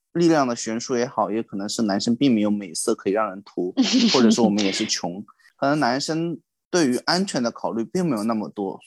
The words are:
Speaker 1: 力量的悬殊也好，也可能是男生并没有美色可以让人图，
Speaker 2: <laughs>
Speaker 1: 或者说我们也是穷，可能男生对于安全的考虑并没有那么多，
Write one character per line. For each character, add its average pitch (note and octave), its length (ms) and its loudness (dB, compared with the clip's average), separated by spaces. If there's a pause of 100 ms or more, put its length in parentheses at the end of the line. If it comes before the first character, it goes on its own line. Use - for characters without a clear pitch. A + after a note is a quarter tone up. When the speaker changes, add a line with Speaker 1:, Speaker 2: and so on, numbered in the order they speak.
(140)
Speaker 1:
力 E3+ 160 4
量 D3 180 4
的 A#2+ 80 -2
悬 A2+ 240 -6
殊 B2+ 160 -4
也 A#2+ 100 0
好， G#2+ 240 -2
也 A2+ 140 -2
可 G#2+ 140 -10
能 G2 100 -6
是 - 140 -4
男 G2+ 180 0
生 A#2 160 0
并 C3+ 180 4
没 G#2+ 60 4
有 G#2 100 2
美 G2+ 240 -4
色 - 220 -2
可 - 140 -4
以 F#2+ 40 2
让 G#2+ 140 0
人 G2 160 -10
图， - 300 -6 (180)
Speaker 2:
<laughs> A#3 220 4
Speaker 1:
或 C3+ 80 6
者 A2+ 100 8
说 A2+ 140 4
我 G2+ 40 6
们 G#2 140 0
也 G2 80 0
是 A2 140 -2
穷， F#2 360 -6 (360)
可 C3+ 100 0
能 D3 100 2
男 C3 220 0
生 E3 400 -4 (320)
对 E3+ 180 2
于 B2+ 100 2
安 F3+ 260 0
全 C#3+ 180 -4
的 A2+ 80 0
考 F2 220 -6
虑 A2+ 100 -4
并 F3+ 220 -2
没 C#3 100 0
有 G#2 80 -4
那 A2+ 100 -2
么 G#2+ 140 -4
多， F#2+ 400 -6